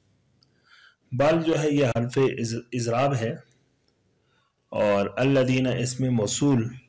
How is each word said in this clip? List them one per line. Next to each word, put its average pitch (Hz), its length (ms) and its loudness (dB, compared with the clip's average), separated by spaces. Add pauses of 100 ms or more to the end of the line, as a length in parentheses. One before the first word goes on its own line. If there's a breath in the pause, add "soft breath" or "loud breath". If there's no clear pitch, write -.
(1120 soft breath)
بل 151 340 2
جو 156 160 2
ہے 151 80 2
یہ 143 160 2
حرف 120 320 -2 (200)
از-، 117 220 -6 (120)
اضراب 123 420 0
ہے، 117 200 -4 (1300)
اور 101 380 0 (100)
الذین 131 500 2
اس 123 340 -4
میں 131 100 -2
موصول، 117 580 0 (200)